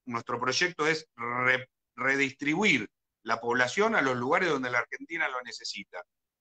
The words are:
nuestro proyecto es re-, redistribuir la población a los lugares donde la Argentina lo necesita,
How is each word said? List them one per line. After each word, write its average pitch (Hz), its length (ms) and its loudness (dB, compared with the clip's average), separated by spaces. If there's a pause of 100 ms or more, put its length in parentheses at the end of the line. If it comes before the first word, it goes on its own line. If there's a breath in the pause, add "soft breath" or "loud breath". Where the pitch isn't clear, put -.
nuestro 117 340 -6
proyecto 151 480 0
es 160 280 0
re-, 123 540 0 (260)
redistribuir 139 920 2 (340)
la 113 160 0
población 127 560 2
a 170 60 4
los 127 160 2
lugares 165 320 2
donde 131 220 0
la 123 80 2
Argentina 143 480 -6
lo 127 140 -4
necesita, 101 600 -12 (400)